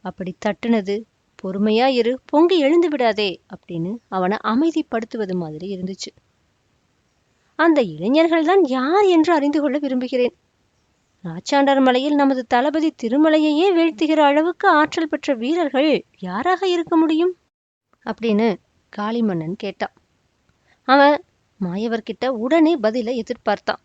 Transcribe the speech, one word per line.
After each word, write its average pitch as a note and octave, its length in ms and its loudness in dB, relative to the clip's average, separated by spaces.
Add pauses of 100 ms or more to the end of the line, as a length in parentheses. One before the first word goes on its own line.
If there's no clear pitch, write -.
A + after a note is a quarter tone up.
அப்படி F#3 320 -10
தட்டுனது, G#3 580 -2 (400)
"பொறுமையா G#3+ 540 -2
இரு, A#3+ 220 0 (140)
பொங்கி E4+ 340 4
எழுந்து E4 300 4
விடாதே" A3 380 -2 (200)
அப்படின்னு E3+ 440 -8 (160)
அவனை F#3+ 360 -2
அமைதிப்படுத்துவது A3+ 920 -2
மாதிரி E3 340 -8
இருந்துச்சு. F#3 420 -10 (1500)
"அந்த D#4 240 4
இளைஞர்கள்தான் D#4 840 2
யார் C#4+ 400 0
என்று E4 260 4
அறிந்து D4 280 0
கொள்ள C#4+ 160 0
விரும்புகிறேன். B3+ 580 -2 (880)
ராச்சாண்டார் C4+ 580 0
மலையில் C4 340 2
நமது C#4 320 0
தளபதி D4+ 460 0
திருமலையையே D4+ 760 2
வீழ்த்துகிற D#4 500 0
அளவுக்கு D#4 500 2
ஆற்றல் D#4 380 0
பெற்ற D4 260 -4
வீரர்கள் C#4+ 560 0 (280)
யாராக C4+ 480 -4
இருக்க F4 300 -2
முடியும்?" D#4+ 360 2 (720)
அப்படின்னு A3 440 0 (440)
காளிமன்னன் G#3 640 -4
கேட்டான். - 380 -10 (920)
அவன் C#4+ 300 6 (440)
மாயவர்கிட்ட G#3+ 640 -6 (120)
உடனே D#4 400 2
பதிலை A3+ 400 -2
எதிர்பார்த்தான். G#3+ 680 -4